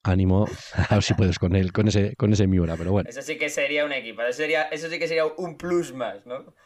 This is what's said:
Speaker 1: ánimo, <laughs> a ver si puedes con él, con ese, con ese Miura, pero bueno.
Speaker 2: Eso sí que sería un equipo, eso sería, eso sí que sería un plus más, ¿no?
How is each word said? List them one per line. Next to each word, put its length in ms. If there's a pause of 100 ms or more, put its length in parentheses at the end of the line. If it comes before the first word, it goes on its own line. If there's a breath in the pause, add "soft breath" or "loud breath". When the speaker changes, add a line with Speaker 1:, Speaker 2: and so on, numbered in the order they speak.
Speaker 1:
ánimo, 420
<laughs> 440
a 60
ver 80
si 100
puedes 260
con 160
él, 160
con 160
ese, 280
con 180
ese 140
Miura, 300
pero 140
bueno. 180
Speaker 2:
Eso 120
sí 160
que 120
sería 360
un 80
equipo, 280
eso 160
sería, 260
eso 260
sí 100
que 80
sería 180
un 320
plus 360
más, 320
¿no? 280 (120 soft breath)